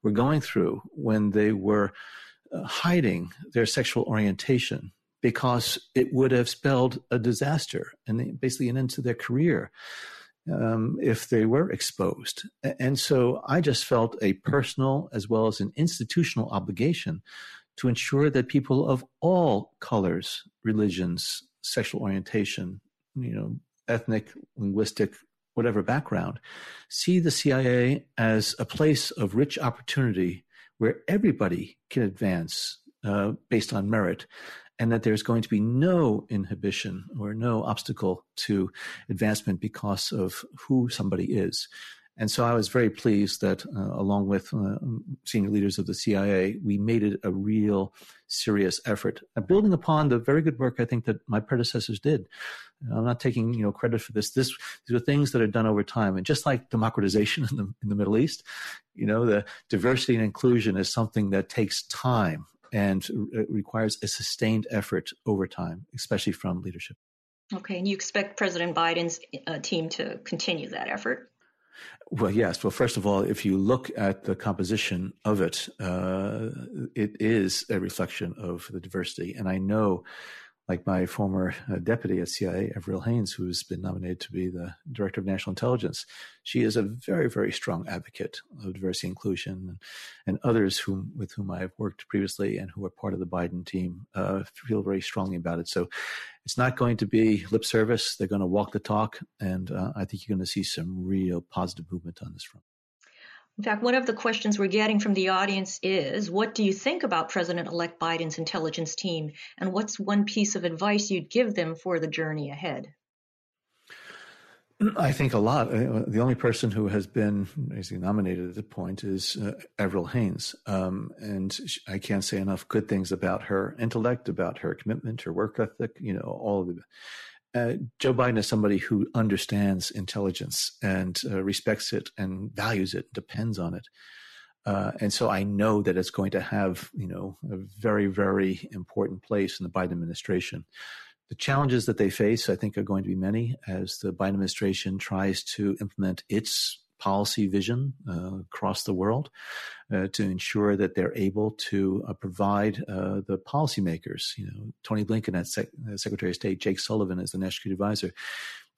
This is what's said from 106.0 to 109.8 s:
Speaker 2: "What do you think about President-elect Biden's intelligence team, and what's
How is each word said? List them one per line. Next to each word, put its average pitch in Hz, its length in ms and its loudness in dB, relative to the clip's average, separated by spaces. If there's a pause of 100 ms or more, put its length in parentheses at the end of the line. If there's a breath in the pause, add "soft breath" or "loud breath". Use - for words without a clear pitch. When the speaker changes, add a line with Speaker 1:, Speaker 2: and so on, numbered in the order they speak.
Speaker 2:
"What 220 240 0
do 214 100 2
you 190 80 4
think 294 300 -2
about 175 260 0
President-elect 170 720 -4
Biden's 165 380 -2
intelligence 160 560 -4
team, 160 380 -4 (260 loud breath)
and 190 140 -2
what's 208 260 -4